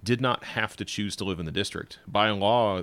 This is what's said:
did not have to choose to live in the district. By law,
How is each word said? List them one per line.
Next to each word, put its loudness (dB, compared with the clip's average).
did 0
not 0
have -2
to -8
choose -4
to -6
live -4
in -4
the -6
district. -6
By 4
law, 4